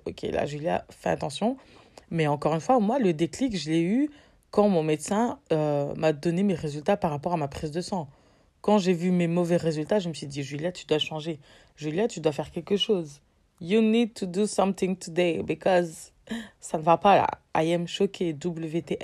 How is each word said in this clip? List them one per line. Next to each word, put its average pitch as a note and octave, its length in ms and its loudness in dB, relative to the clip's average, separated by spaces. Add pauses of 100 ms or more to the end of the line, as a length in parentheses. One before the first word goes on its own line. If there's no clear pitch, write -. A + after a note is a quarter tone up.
Ok, - 180 -10
là, - 220 -2
Julia, D3 440 -4
fais - 200 -6
attention. » E3+ 480 -2 (520)
Mais D#3+ 160 0
encore D3 280 0
une E3 80 0
fois, B3+ 180 4
moi, A3 180 2
le G3 160 2
déclic, F#3 440 -2
je D3 120 -6
l'ai E3 120 2
eu A#3+ 280 2 (400)
quand G#3 200 4
mon E3+ 140 2
médecin, G3 560 -2 (120)
euh, D3 440 0
m'a D#3 180 2
donné E3+ 300 0
mes G3 120 2
résultats D3+ 420 -2
par E3 140 -2
rapport D3 220 -4
à F3 40 2
ma D3 100 -2
prise D3+ 240 -8
de E3 100 -4
sang. F3 280 -6 (520)
Quand G#3 180 6
j'ai F#3 140 4
vu F3 180 0
mes F3 160 4
mauvais E3+ 300 2
résultats, D#3+ 420 0
je F3 100 -2
me D#3+ 40 -4
suis D3+ 140 -10
dit, « C#3+ 160 -8
Julia, D3 280 -6
tu - 140 -14
dois D#3 140 2
changer. D#3 400 -6 (360)
Julia, D#3 320 -2
tu F3 140 -10
dois D#3 100 2
faire D3 200 -6
quelque F#3 260 -2
chose. E3+ 440 -2 (400)
You F3+ 180 2
need A3 360 4
to - 100 -6
do F#3 220 0
something F#3+ 500 0
today F3 460 -2
because E3+ 680 0 (460)
ça - 200 -6
ne D#3 40 -8
va E3 140 6
pas G3 180 6
là. » C#3 120 4 (280)
I E3 180 2
am E3+ 140 0
choquée. F#3 460 -2
W D#3+ 480 -4
T - 220 -4